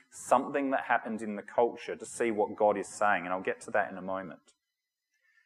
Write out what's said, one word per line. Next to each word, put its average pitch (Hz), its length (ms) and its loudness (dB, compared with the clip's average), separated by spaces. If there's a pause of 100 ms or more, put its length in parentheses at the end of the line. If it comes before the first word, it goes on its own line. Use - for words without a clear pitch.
something 139 640 2
that 135 140 0
happened 113 360 0
in 107 140 -6
the 101 80 -8
culture 113 540 0
to 110 80 -12
see 117 260 0
what 104 240 0
God 104 220 6
is 92 100 -4
saying, 101 380 0
and 90 80 -2
I'll 95 80 -4
get 117 200 -4
to - 100 -14
that 101 200 0
in 95 60 -10
a 92 40 -10
moment. 95 520 -8 (920)